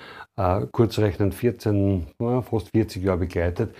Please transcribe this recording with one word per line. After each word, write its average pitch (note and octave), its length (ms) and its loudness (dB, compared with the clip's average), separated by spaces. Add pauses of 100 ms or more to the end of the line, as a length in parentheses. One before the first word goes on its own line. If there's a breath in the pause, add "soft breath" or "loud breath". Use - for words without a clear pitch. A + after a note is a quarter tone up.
(380 loud breath)
äh, F#2 240 2 (100)
kurz A2 260 2
rechnen, G#2 360 2
vierzehn, G2+ 760 0 (120)
ja, A#2+ 220 0
fast G#2+ 320 -4
vierzig G2+ 300 0
Jahre F#2 160 2
begleitet, F2+ 600 -2